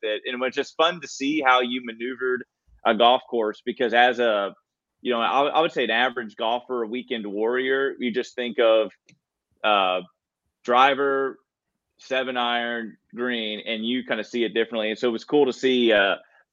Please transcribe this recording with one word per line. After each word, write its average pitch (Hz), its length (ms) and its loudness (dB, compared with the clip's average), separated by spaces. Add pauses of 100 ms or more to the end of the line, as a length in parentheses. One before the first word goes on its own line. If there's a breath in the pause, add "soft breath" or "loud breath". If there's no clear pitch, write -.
it. 107 220 -4
And 127 100 -6
it 123 60 -8
was 127 140 -4
just 139 220 -6
fun 170 240 0
to 139 80 -18
see 147 320 -4
how 127 180 4
you 127 240 -4
maneuvered 123 640 -6 (400)
a 113 100 4
golf 120 340 4
course, 110 360 -2
because 117 280 -2
as 120 260 4
a, 101 340 0 (500)
you 123 80 -2
know, 117 80 0
I, 117 280 2
I 151 140 2
would 165 100 2
say 139 140 -2
an 110 40 -4
average 120 460 -2
golfer, 120 480 -2
a 107 40 -4
weekend 117 380 -6
warrior, 127 720 -2
you 120 140 -4
just 120 240 -4
think 120 240 -6
of, 110 320 4 (720)
uh, 95 380 2 (600)
driver, 135 760 2 (580)
seven 131 400 -4
iron, 120 600 -4 (180)
green, 113 500 -4
and 110 200 -6
you 123 180 -2
kinda 113 200 -6
see 120 200 -4
it 104 100 -4
differently. 113 380 -2
And 104 80 -6
so 127 80 0
it 120 40 2
was 110 120 -6
cool 147 240 4
to 120 60 -2
see 127 380 2
a 98 280 4 (340 soft breath)